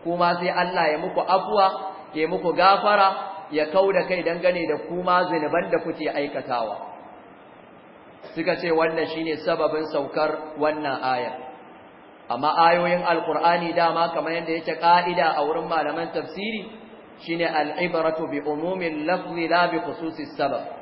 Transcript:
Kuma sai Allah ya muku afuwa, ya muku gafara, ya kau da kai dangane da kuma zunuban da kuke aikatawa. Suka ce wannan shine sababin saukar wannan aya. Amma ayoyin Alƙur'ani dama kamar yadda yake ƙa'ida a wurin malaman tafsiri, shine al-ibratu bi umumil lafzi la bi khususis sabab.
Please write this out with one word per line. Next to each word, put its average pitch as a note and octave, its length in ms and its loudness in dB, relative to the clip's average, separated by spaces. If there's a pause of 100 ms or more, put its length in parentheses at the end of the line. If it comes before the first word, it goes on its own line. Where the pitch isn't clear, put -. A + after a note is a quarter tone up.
Kuma F3 320 2
sai F3+ 140 -2
Allah E3+ 420 2
ya D#3 60 0
muku F3+ 240 -2
afuwa, F#3+ 460 4 (460)
ya D#3 140 0
muku F3 260 -2
gafara, G3 960 4
ya D3+ 200 2
kau F#3+ 220 4
da F3+ 100 4
kai F3 200 -2
dangane E3+ 440 0
da D3+ 100 0 (120)
kuma F3+ 400 2
zunuban E3 420 0
da E3 80 2
kuke D#3 300 -6
aikatawa. C3 680 -4 (1600)
Suka E3 220 0
ce F3 140 -2
wannan D#3+ 340 2
shine D#3+ 400 -4
sababin D#3 480 0
saukar D3+ 640 -2
wannan D3+ 440 0
aya. B2 300 -2 (960)
Amma C3+ 200 0 (180)
ayoyin F3 360 2
Alƙur'ani E3 720 2
dama E3+ 380 2
kamar D#3 180 -2
yadda E3 200 -4
yake E3 280 -4
ƙa'ida F3 580 4
a D3+ 80 0
wurin D#3+ 240 -2
malaman D#3+ 420 -2
tafsiri, E3+ 600 -6 (500)
shine E3+ 260 -2
al-ibratu D#3+ 800 0
bi C#3+ 140 -4
umumil D#3 640 -4
lafzi E3+ 420 -2
la E3+ 200 4
bi E3+ 120 -2
khususis - 560 -8
sabab. C3 280 -2 (180)